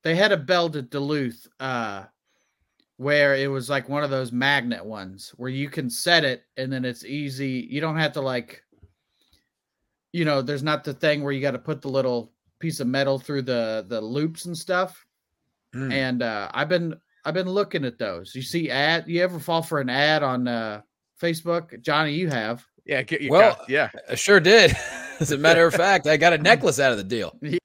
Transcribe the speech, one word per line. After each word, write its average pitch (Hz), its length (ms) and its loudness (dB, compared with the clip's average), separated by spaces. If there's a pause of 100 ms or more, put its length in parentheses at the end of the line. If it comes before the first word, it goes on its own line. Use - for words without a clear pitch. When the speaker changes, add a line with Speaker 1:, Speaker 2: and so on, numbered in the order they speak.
Speaker 1:
they 165 120 0
had 202 160 2
a 185 60 2
belt 165 400 0
at 123 120 -8
Duluth, 139 560 -4 (140)
uh, 113 460 -6 (920)
where 143 380 4
it 135 120 -2
was, 135 220 -6
like, 135 200 -4
one 147 140 -2
of 139 60 -4
those 131 220 -4
magnet 123 540 0
ones 98 500 -14
where 123 140 -10
you 135 200 -6
can 131 200 -6
set 170 340 0
it 127 200 -4 (140)
and 131 140 -6
then 127 140 -4
it's 120 180 -6
easy. 135 680 -8
You 143 120 -6
don't 160 160 -4
have 151 160 0
to, 151 80 -6
like, 127 420 -6 (1500)
you 170 140 -2
know, 143 160 2
there's 139 220 -4
not 151 200 0
the 147 100 -8
thing 151 300 0
where 139 100 -4
you 135 80 -4
gotta 127 180 -2
put 131 220 -8
the 143 80 -8
little 127 420 -2 (280)
piece 160 200 -6
of 123 80 -2
metal 135 320 0
through 139 240 -4
the, 113 440 -2
the 113 120 -6
loops 147 460 -4
and 175 120 -10
stuff. 185 480 -4 (680)
Speaker 2:
Mm. 131 160 -6
Speaker 1:
And, 127 320 -2
uh, 107 300 -4
I've 147 160 -4
been, 170 260 -2 (300)
I've 156 80 -4
been 180 160 -4
looking 196 360 -2
at 120 120 -8
those. 95 380 -8
You 131 60 -10
see 156 280 -4
ad, 156 380 0
you 170 160 -2
ever 180 160 -4
fall 165 240 -2
for 160 180 -4
an 127 80 -4
ad 147 340 2
on, 123 240 -2
uh, 110 340 -6 (400)
Facebook? 165 600 -4
Johnny, 151 320 0
you 170 160 -2
have. 117 360 -2 (200)
Speaker 3:
Yeah, 131 160 -2
get 143 200 -4
your 139 100 -2
Speaker 2:
Well, 196 240 8
Speaker 3:
co-, - 140 -18
yeah. 139 200 2 (200)
Speaker 2:
I 123 60 -2
sure 196 240 6
did. 180 360 8 (220)
<laughs> - 220 -14
As 151 120 0
a 143 60 0
matter 165 280 8
of 160 80 2
fact, 180 320 4
I 156 120 4
got 165 160 6
a 156 40 2
necklace 160 420 4
out 135 120 4
of 110 60 0
the 98 60 -6
deal. 98 340 -4
Speaker 1:
<laughs> - 40 -18
Yeah. 139 240 -4